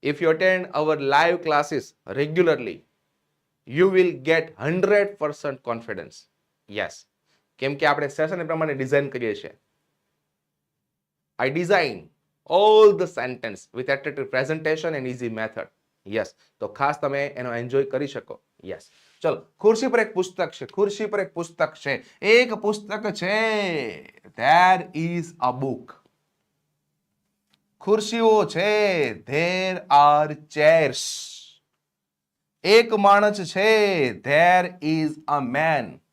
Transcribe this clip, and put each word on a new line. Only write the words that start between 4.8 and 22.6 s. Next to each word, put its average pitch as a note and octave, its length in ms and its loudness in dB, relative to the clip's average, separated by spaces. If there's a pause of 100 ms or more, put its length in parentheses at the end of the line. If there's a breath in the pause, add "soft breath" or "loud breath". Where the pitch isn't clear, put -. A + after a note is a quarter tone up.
percent D3 420 -8
confidence. A2+ 560 -10 (640)
Yes. F#2 160 -6 (640)
કેમ C#3 220 -4
કે D#3 100 0
આપણે D3 240 -2
સેશન E3+ 280 -4
એ D#3 60 -10
પ્રમાણે D#3+ 300 -2
ડિઝાઇન C#3 340 0
કરીએ A2+ 280 -4
છીએ. - 120 -16 (1900)
I C3+ 140 -2
design D#3+ 500 -2 (480)
all G#3+ 300 8 (160)
the F3 60 -4 (100)
sentence A#2+ 420 -8 (100)
with B2+ 240 -4
attractive C#3 380 -8
presentation D#3 680 -4
and B2+ 140 -8
easy A#2+ 180 -8 (100)
method. A2 280 -10 (480)
Yes. G#2 160 -4 (260)
તો G#2 200 -8
ખાસ D3 260 -2
તમે C#3 160 -2 (220)
એનો B2 180 -8
એન્જોય C3+ 320 -2
કરી C#3 220 -4
શકો. - 260 -14 (300)
Yes. E2+ 120 -14 (420 soft breath)
ચલો, D#3 200 -4 (140)
ખુરશી A3 280 2
પર A#3+ 120 2
એક A3 140 -2
પુસ્તક F3+ 380 -4
છે, - 140 -14
ખુરશી G3+ 400 -2
પર G3+ 140 -4
એક F#3 140 -6
પુસ્તક E3 420 -6
છે, - 300 -6 (160 soft breath)
એક A3+ 320 4
પુસ્તક G#3 580 -6